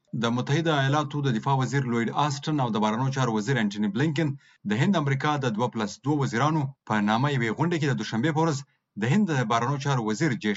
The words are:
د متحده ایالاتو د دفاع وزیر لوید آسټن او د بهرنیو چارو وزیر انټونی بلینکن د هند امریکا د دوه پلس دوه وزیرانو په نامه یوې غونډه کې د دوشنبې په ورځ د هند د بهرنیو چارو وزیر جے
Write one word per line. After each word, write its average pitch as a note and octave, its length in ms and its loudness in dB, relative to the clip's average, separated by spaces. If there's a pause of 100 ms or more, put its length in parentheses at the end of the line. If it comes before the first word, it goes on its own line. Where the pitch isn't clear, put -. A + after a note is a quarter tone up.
(140)
د A#2 240 0
متحده D3 400 0
ایالاتو C#3+ 480 0
د A#2+ 140 2
دفاع C#3 240 0
وزیر B2+ 280 0
لوید A#2 240 0 (100)
آسټن D3 380 -2
او A#2+ 80 0
د G#2+ 140 2
بهرنیو B2+ 320 0
چارو A#2 200 0
وزیر G#2+ 260 0
انټونی G#2 340 0
بلینکن D3 400 0 (320)
د G#2+ 140 2
هند F3 200 2
امریکا C#3+ 400 0
د A2 140 -2
دوه A#2 160 -2
پلس A2 320 -4
دوه D3 180 0
وزیرانو C#3 420 0 (220)
په G#2+ 220 0
نامه C3+ 260 2
یوې A2+ 220 0
غونډه E3+ 220 0
کې D3 100 0
د B2 100 0
دوشنبې A2+ 360 -2
په D#3 80 0
ورځ D#3+ 140 0 (440)
د B2+ 140 2
هند G#3+ 160 4
د C3 200 2
بهرنیو B2+ 340 0
چارو B2 240 0
وزیر A2 340 0
جے G#2+ 140 0